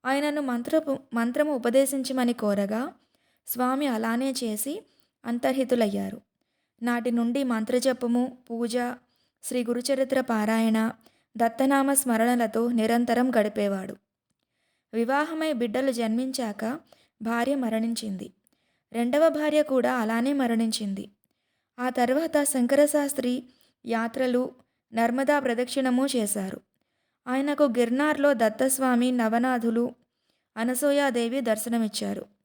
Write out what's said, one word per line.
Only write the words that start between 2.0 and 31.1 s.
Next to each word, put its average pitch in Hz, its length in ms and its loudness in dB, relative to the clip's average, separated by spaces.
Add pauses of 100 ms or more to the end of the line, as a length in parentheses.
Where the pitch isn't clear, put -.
కోరగా 214 600 -2 (540)
స్వామి 254 400 0
అలానే 233 440 -2
చేసి 254 540 -6 (400)
అంతర్హితులయ్యారు. 233 960 -2 (640)
నాటి 240 280 -2
నుండి 233 320 0
మంత్రజపము, 247 920 0 (140)
పూజ, 233 260 -4 (680)
శ్రీ 247 200 -2
గురుచరిత్ర 262 580 0
పారాయణ, 220 680 2 (460)
దత్తనామ 269 560 2
స్మరణలతో 240 800 2
నిరంతరం 233 640 2
గడిపేవాడు. 202 600 0 (1000)
వివాహమై 302 600 -2
బిడ్డలు 240 380 0
జన్మించాక 233 880 -4 (420)
భార్య 233 340 0
మరణించింది. 220 760 -4 (640)
రెండవ 247 360 4
భార్య 302 340 2
కూడా 254 300 2
అలానే 233 400 0
మరణించింది. 226 800 -2 (680)
ఆ 247 100 -2
తర్వాత 277 540 2
శంకరశాస్త్రి 277 1000 2 (420)
యాత్రలు, 247 680 -2 (420)
నర్మదా 247 460 2
ప్రదక్షిణము 254 760 0
చేశారు. 202 460 -4 (680)
ఆయనకు 277 360 0
గిర్నార్లో 277 680 2
దత్తస్వామి, 254 800 2
నవనాథులు, 233 840 0 (640)
అనసూయాదేవి 254 840 0